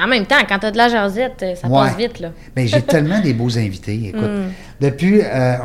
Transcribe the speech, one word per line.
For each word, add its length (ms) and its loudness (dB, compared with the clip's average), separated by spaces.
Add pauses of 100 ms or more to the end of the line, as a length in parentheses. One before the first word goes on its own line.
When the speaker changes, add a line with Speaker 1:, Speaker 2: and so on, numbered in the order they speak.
Speaker 1:
en 40 0
même 180 0
temps, 120 2 (100)
quand 120 -2
t'as 120 -2
de 60 -4
la 120 6
jasette, 540 -2
euh, 120 -4
ça 120 -8
Speaker 2:
Ouais. 220 4
Speaker 1:
passe 80 -4
vite, 220 -4
là. 100 -8 (260)
Speaker 2:
Ben, 120 0
j'ai 140 2
Speaker 1:
<laughs> 20 -4
Speaker 2:
tellement 360 2
des 140 2
beaux 260 0
invités, 480 -4
écoute. 140 -6
Speaker 1:
Mm. 300 -4 (300)
Speaker 2:
Depuis, 400 2
euh, 440 0